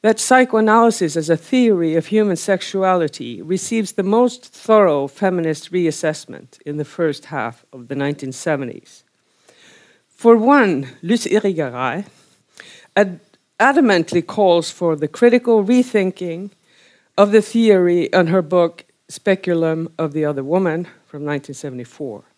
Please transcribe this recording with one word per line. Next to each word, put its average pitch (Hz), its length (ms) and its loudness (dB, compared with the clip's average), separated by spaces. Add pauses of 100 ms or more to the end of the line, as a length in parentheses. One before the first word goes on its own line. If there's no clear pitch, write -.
that 214 160 2
psychoanalysis 220 960 2
as 160 140 -4
a 160 60 4
theory 190 580 0
of 165 120 -2
human 208 280 0
sexuality 180 1040 -4
receives 190 520 -6
the 202 100 -6
most 233 440 0
thorough 175 600 2
feminist 170 640 -4
reassessment 165 960 -6
in 147 100 -8
the 151 80 -6
first 156 420 -6
half 120 460 -10
of 123 140 -20
the 135 80 -10
nineteen 139 380 -6
seventies. - 720 -8 (1040)
For 233 280 4
one, 214 520 2 (140)
Luce 220 260 -2
Irigaray 156 760 -2 (920)
ad-, 190 240 0 (400)
adamantly 208 680 2
calls 170 460 0
for 165 240 -4
the 151 100 -4
critical 240 560 2
rethinking 190 880 -2 (680)
of 202 140 4
the 214 120 6
theory 185 680 2
on 175 140 2
her 180 160 0
book 170 400 -2 (300)
Speculum 165 760 -2 (100)
of 160 140 -4
the 156 120 -2
Other 135 200 -4
Woman 170 420 -2 (180)
from 147 200 -14
nineteen 143 320 -8
seventy-four. 127 680 -12 (160)